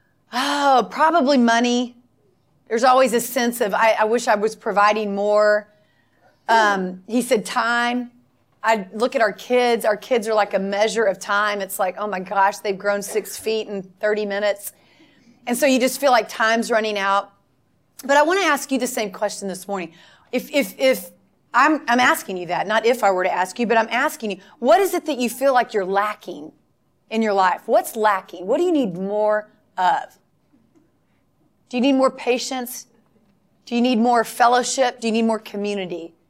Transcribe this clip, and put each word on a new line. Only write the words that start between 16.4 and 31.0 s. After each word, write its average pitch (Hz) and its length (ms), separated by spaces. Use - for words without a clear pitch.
running 220 280
out. 196 340
But 277 140
I 294 60
wanna 370 180
ask 311 280
you 269 80
the 240 100
same 220 240
question 202 360
this 185 200
morning. 185 260
If, - 180
if, 277 260
if 262 340
I'm, 285 340
I'm 240 140
asking 262 340
you 175 120
that, 165 200
not 214 180
if 233 200
I 196 60
were 185 120
to 180 80
ask 180 260
you, 240 100
but 226 100
I'm 220 120
asking 240 420
you, 185 60
what 320 220
is 370 120
it 349 120
that 285 120
you 240 120
feel 269 240
like 240 200
you're 196 120
lacking 190 680
in 220 120
your 220 100
life? 190 360
What's 311 280
lacking? 196 500
What 233 120
do 339 60
you 359 100
need 226 240
more 208 520
of? 175 420